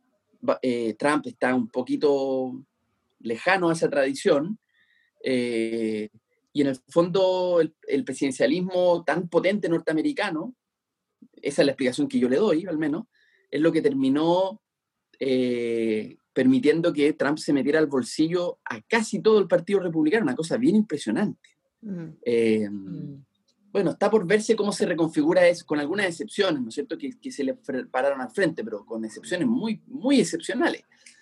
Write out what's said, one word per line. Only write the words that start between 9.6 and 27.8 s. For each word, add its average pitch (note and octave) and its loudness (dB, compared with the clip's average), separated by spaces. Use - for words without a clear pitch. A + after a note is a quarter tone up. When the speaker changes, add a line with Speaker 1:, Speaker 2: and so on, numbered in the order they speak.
Speaker 1:
norteamericano, E3 -2
esa C#3 0
es C#3 4
la C3+ 0
explicación C3+ -2
que C3 -2
yo B2 2
le C3 2
doy, F#3 2
al E3 -6
menos, D#3 -4
es C#3+ -4
lo E3 4
que D#3 2
terminó, D3+ 2
eh, A#2+ 0
permitiendo C#3 4
que D3 2
Trump D3 -2
se - -2
metiera C#3+ 2
al D#3 4
bolsillo D#3+ -2
a A2 -10
casi A3 -2
todo G#3+ 6
el F#3+ 2
Partido F#3 0
Republicano, D#3+ 0
una B2+ 0
cosa D#3+ -4
bien C3+ 4
impresionante. E3 -2
Speaker 2:
Mm. F3 -10
Speaker 1:
Eh, A2+ 2
Speaker 2:
Mm. G2 -12
Speaker 1:
bueno, - 0
está G3+ 0
por G#3 2
verse G#3+ 2
cómo G3+ -2
se - -2
reconfigura E3+ 2
eso, E3+ 0
con D3+ -2
algunas F#3 -2
excepciones, F3+ -2
¿no A2+ -6
es A2 -14
cierto?, D3 -8
que, C3 -10
que C3 -12
se C#3 -6
le C3 -2
fre-, B2+ -8